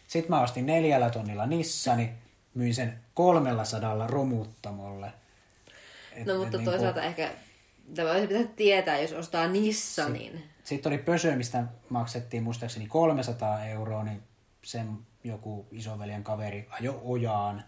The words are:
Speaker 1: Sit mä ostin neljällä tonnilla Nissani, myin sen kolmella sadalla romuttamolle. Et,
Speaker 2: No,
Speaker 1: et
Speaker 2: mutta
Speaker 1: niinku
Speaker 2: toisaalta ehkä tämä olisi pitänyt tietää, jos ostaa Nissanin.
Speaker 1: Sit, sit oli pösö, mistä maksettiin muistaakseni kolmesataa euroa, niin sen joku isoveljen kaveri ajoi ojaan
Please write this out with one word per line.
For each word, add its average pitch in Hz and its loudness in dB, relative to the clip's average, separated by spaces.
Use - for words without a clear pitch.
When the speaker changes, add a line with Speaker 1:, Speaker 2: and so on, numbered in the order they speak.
Speaker 1:
Sit 165 0
mä 151 4
ostin 123 0
neljällä 151 4
tonnilla 107 -4
Nissani, 123 0
myin 120 0
sen 120 -4
kolmella 139 6
sadalla 110 -2
romuttamolle. 104 -4
Et, 120 -10
Speaker 2:
No, 196 2
Speaker 1:
et 190 0
Speaker 2:
mutta 190 -2
Speaker 1:
niinku - 0
Speaker 2:
toisaalta 180 2
ehkä 160 -4
tämä 160 2
olisi 196 2
pitänyt 220 0
tietää, 185 4
jos 156 -2
ostaa 165 0
Nissanin. 180 0
Speaker 1:
Sit, 160 -14
sit 139 -4
oli 143 0
pösö, 165 2
mistä 120 0
maksettiin 117 -4
muistaakseni 113 -6
kolmesataa 120 2
euroa, 110 -4
niin 104 -8
sen 110 -8
joku 107 -10
isoveljen 104 -8
kaveri 104 -6
ajoi 131 -6
ojaan 110 -2